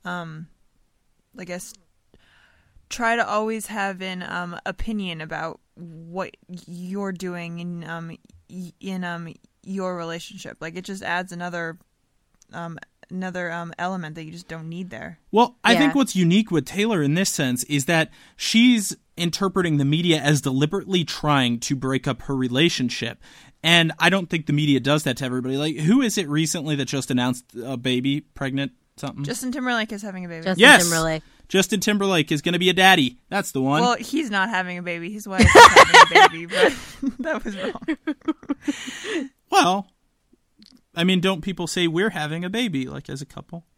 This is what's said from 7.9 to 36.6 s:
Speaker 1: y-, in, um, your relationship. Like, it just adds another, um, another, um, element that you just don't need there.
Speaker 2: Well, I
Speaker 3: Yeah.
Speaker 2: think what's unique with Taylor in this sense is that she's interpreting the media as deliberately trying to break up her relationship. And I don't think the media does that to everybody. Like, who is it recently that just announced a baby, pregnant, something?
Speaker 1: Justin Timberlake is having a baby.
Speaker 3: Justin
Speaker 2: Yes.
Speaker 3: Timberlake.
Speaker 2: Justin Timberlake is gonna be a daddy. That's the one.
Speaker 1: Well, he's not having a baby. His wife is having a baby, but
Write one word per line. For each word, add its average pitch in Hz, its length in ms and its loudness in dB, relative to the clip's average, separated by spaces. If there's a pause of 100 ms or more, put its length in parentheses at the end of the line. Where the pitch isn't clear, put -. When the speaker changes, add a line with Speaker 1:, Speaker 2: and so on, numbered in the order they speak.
Speaker 1:
y-, 180 300 -14
in, 185 220 -8
um, 170 300 -10 (320)
your 185 320 -6
relationship. 170 640 -12
Like, 165 160 -12
it 180 80 -12
just 196 180 -10
adds 180 300 -6
another, 175 460 -8 (760)
um, 170 260 -12 (320)
another, 180 420 -8
um, 170 260 -10
element 175 380 -6
that 165 80 -12
you 156 80 -14
just 170 160 -18
don't 160 200 -12
need 180 220 -10
there. - 280 -14 (120)
Speaker 2:
Well, 240 340 2
I 226 80 6
Speaker 3:
Yeah. 226 60 4
Speaker 2:
think 285 160 2
what's 269 220 0
unique 185 340 4
with 151 160 0
Taylor 202 360 -2
in 143 120 0
this 190 160 0
sense 123 340 -2
is 143 220 -2
that 165 240 0 (260)
she's 240 600 4 (200)
interpreting 175 600 0
the 143 80 2
media 160 360 2
as 143 200 2
deliberately 156 640 0
trying 127 560 0
to 143 160 -4
break 131 320 -2
up 123 140 -6
her 139 140 -6
relationship. 127 840 0 (440)
And 165 360 4
I 170 120 4
don't 185 180 0
think 165 180 -4
the 151 60 0
media 147 280 2
does 143 240 0
that 127 140 -2
to 143 60 -6
everybody. 127 320 -4
Like, 151 200 -4
who 196 260 4
is 220 160 0
it 170 100 -4
recently 151 480 -2
that 139 100 -4
just 139 240 -6
announced 127 340 -2 (200)
a 131 120 -8
baby, 127 440 -2
pregnant, 139 520 -6 (240)
something? 139 280 -10
Speaker 1:
Justin 247 280 -8
Timberlake 247 400 -4
is 202 100 -12
having 185 220 -12
a 175 40 -12
baby. 165 160 -14
Speaker 3:
Justin 185 160 0
Speaker 2:
Yes. 233 220 8
Speaker 3:
Timberlake. 160 400 0 (260)
Speaker 2:
Justin 190 320 0
Timberlake 196 520 0
is 147 80 0
gonna 175 180 -2
be 180 120 2
a - 20 2
daddy. 175 460 4 (100)
That's 190 240 -6
the 135 80 -2
one. 139 220 0
Speaker 1:
Well, 240 140 2
he's 254 340 -6
not 190 180 -2
having 180 300 -6
a 175 40 -12
baby. 170 300 -8
His 214 160 -14
wife 190 140 2
is - 100 6
having - 440 12
a 440 340 10
baby, 330 160 -10
but 190 260 2 (460)